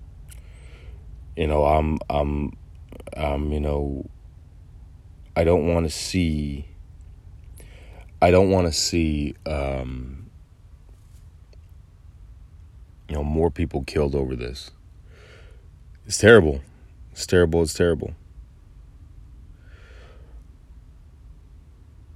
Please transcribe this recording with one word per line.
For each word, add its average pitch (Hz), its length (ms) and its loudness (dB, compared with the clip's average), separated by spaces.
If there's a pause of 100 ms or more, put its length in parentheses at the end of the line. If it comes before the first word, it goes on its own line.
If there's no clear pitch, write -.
(1400)
you 82 100 0
know, 76 180 2
I'm, 76 340 2 (120)
I'm, 73 420 -2 (640)
I'm, 73 340 -2
you 73 100 -2
know, 71 500 -4 (1200)
I 87 100 4
don't 85 280 4
wanna 85 160 2
see, 76 760 -2 (1500)
I 87 100 6
don't 92 200 6
wanna 90 220 2
see, 78 640 -2 (120)
um, 65 800 -6 (2750)
you 80 60 -6
know, 73 100 -4
more 80 260 2
people 76 340 -4
killed 71 300 -2
over 65 220 -2
this. 62 340 -12 (1300)
It's - 140 -6
terrible. 85 420 10 (520)
It's - 140 -12
terrible. 85 360 4
It's 80 120 -2
terrible. 82 400 0 (4000)